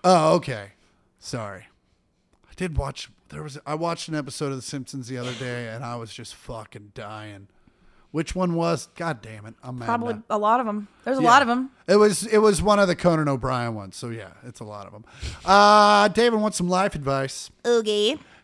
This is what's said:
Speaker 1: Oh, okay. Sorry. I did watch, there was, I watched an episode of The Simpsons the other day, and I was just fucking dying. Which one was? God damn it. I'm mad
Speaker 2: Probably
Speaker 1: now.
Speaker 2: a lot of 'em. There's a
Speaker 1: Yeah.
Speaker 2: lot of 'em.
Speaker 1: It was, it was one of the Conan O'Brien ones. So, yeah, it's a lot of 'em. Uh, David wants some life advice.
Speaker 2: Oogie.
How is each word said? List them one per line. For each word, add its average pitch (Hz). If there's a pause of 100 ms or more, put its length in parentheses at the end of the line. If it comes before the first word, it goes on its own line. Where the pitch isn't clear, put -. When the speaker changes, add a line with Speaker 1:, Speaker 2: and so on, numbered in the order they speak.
Speaker 1:
Oh, 165
okay. 107 (460)
Sorry. 101 (840)
I -
did 175
watch, 139 (180)
there 147
was, 147
I 147
watched 165
an 160
episode 143
of 135
The 123
Simpsons 131
the 127
other 123
day, 120
and 117
I 120
was 113
just -
fucking 107
dying. 104 (600)
Which 156
one 180
was? 165
God 156
damn 107
it. 110
I'm 127
mad 120
Speaker 2:
Probably 233
Speaker 1:
now. 214
Speaker 2:
a 214
lot 214
of 233
'em. 208 (160)
There's 262
a 262
Speaker 1:
Yeah. 247
Speaker 2:
lot 269
of 240
'em. 262 (160)
Speaker 1:
It 190
was, 208
it 214
was 202
one 208
of 196
the 170
Conan 156
O'Brien 123
ones. 98
So, 123
yeah, 107 (140)
it's 120
a 117
lot 104
of 92
'em. 107 (400)
Uh, 208
David 226
wants 214
some 180
life 185
advice. 135 (160)
Speaker 2:
Oogie. 220 (260)